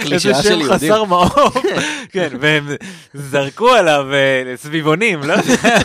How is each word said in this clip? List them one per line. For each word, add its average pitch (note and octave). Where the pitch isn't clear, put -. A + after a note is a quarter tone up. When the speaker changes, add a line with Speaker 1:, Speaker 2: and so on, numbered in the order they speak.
Speaker 1:
קלישאה F3+
Speaker 2:
שם -
Speaker 1:
של F3+
יהודים. D#3
Speaker 2:
חסר A3
מעוף. F#3+
Speaker 1:
<laughs> D4
Speaker 2:
כן, F3+
והם D3+
זרקו C#3
עליו, D3
אה, C3
סביבונים, D#3
לא D#3
יודע, A#3